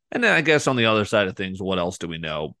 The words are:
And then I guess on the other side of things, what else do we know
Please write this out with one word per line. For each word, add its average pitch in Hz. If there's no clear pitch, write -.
And 247
then 214
I 165
guess 151
on 135
the 117
other 110
side 104
of -
things, 95
what 95
else 87
do 85
we 82
know 78